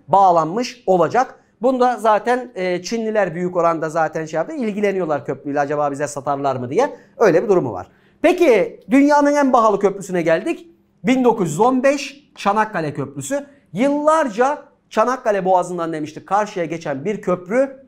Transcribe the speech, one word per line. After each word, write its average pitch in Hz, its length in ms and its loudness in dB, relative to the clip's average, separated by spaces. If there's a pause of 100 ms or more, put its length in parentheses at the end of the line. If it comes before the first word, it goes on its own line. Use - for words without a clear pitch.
bağlanmış 180 800 2
olacak. 185 480 2 (280)
Bunda 247 340 2
zaten, 226 580 0
e, 180 280 -4
Çinliler 214 520 -2
büyük 180 220 -4
oranda 165 340 0
zaten 160 340 -2
şey 156 140 -6
yaptı, 190 160 -6
ilgileniyorlar 196 720 -2
köprüyle, 143 340 -4
acaba 147 300 -2
bize 139 160 -6
satarlar 139 500 -4
mı 120 140 -8
diye. 254 260 -2 (220)
Öyle 185 240 4
bir 226 60 -4
durumu 160 240 2
var. 90 180 -12 (320)
Peki 294 580 2 (100)
dünyanın 285 440 4
en 277 180 2
pahalı 220 280 4
köprüsüne 185 420 -2
geldik. - 460 -2 (360)
Bin 254 200 2
dokuz 220 260 2
yüz 151 100 -4
on 254 220 2
beş - 540 -2
Çanakkale 196 580 -2
Köprüsü. 147 520 -8 (260)
Yıllarca 285 880 0 (320)
Çanakkale 220 540 0
Boğazı'ndan 175 480 0
demiştik, 156 340 -10
karşıya 202 380 -2
geçen 151 400 -8
bir 202 180 -4
köprü 190 640 -2